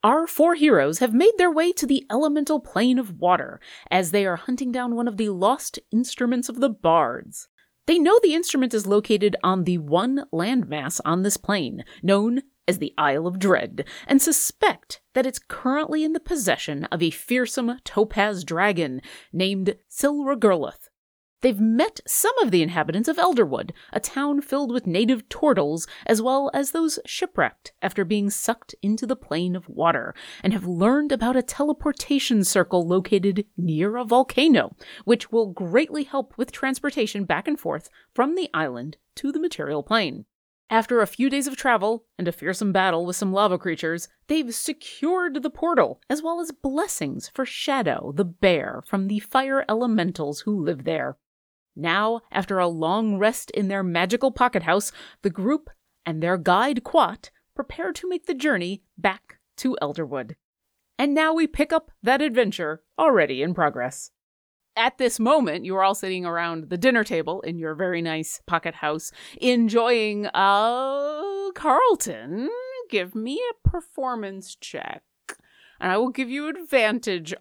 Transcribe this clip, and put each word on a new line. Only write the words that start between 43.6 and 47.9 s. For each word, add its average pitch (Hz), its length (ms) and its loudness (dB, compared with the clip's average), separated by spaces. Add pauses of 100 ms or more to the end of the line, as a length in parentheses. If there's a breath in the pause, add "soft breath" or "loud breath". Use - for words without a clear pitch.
they've 285 260 -2
secured 320 920 -4
the 302 60 -2
portal, 247 500 0 (100)
as 294 100 -2
well 330 200 -4
as 320 100 -8
blessings 277 840 -6
for 254 140 -6
Shadow, 233 680 -2